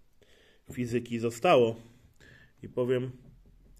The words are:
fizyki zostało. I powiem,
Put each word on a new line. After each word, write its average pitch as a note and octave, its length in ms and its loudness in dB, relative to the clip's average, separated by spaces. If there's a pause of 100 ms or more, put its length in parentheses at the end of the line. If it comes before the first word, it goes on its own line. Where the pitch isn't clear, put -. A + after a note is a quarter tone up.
(720)
fizyki A#2 460 -4
zostało. A#2 560 4 (880)
I - 60 -14
powiem, B2+ 420 -2 (680)